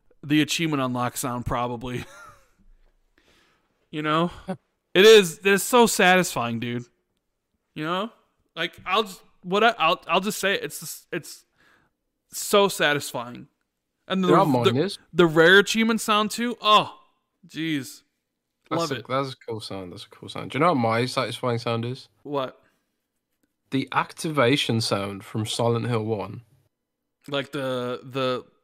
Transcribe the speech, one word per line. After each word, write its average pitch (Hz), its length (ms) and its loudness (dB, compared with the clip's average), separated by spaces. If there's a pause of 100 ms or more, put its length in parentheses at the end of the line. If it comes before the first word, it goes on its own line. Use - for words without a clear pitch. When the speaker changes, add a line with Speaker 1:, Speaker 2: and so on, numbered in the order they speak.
(240)
Speaker 1:
The 151 180 2
achievement 147 400 -2
unlock 123 360 -4
sound, 120 280 -6
probably. 123 640 -6
<laughs> - 60 -20 (1700)
You 151 120 -10
know, 160 380 0
Speaker 2:
<laughs> - 80 -20 (460)
Speaker 1:
it 190 120 8
is. 208 340 8
It 196 80 -4
is 196 160 4
so 240 240 6
satisfying, 165 720 2
dude. 120 240 -6 (920)
You 156 120 -8
know, 190 240 -4 (460)
like, 170 180 -8 (120)
I'll 196 180 0
just, 190 180 -12 (220)
what 196 200 2
I, 226 140 6
I'll, 165 300 2
I'll 170 120 2
just 196 200 -6
say 196 160 0
it. - 80 -4
It's - 180 -10
just, - 300 -16
it's - 340 -12 (880)
so 202 340 2
satisfying. 143 800 -4 (600)
And 190 160 -2
the, 180 60 0
Speaker 2:
You 175 60 8
know 175 80 6
what 127 240 2
mine 120 80 2
Speaker 1:
the, 147 80 0
Speaker 2:
is? 196 160 -8 (140)
Speaker 1:
the 170 120 4
rare 165 340 6
achievement 226 420 0
sound 214 300 0
too. 233 300 -6
Oh, 208 360 4 (500)
jeez, 151 540 -8 (680)
Speaker 2:
That's 170 120 -2
Speaker 1:
love 156 100 -4
Speaker 2:
a, 131 40 -4
Speaker 1:
it. 120 120 -12
Speaker 2:
that's 131 260 -4
a - 20 -16 (120)
cool 110 140 -8
sound. 95 320 -12
That's - 120 -18
a - 40 -20
cool - 180 -20
sound. 98 240 -10
Do - 60 -6
you - 20 -2
know 170 140 4
what 139 60 0
my 117 260 0
satisfying 120 540 -4
sound 117 260 -4
is? 127 240 -12 (140)
Speaker 1:
What? 135 360 -8 (1120)
Speaker 2:
The 135 220 -2
activation 143 880 0
sound 101 420 -4
from 110 220 -6
Silent 117 420 -2
Hill 113 160 -2
One. 107 380 -6 (880)
Speaker 1:
Like 139 220 -6
the, 127 520 -6
the, 127 400 -6 (200)